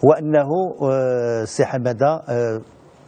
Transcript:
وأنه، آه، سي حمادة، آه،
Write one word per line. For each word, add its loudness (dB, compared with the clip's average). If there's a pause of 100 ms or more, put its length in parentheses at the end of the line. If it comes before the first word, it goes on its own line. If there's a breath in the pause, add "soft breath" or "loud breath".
وأنه، 4 (340)
آه، 0
سي -2
حمادة، -2
آه، -2 (480)